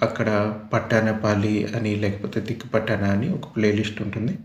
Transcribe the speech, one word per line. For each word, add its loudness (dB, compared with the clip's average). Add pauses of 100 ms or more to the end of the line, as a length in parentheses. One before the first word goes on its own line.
అక్కడ 0 (120)
పట్టానపాలి 2
అని -2
లేకపోతే -2
తిక్కపట్టాన -2
అని 2
ఒక -6
ప్లేలిస్ట్ 0
ఉంటుంది, -2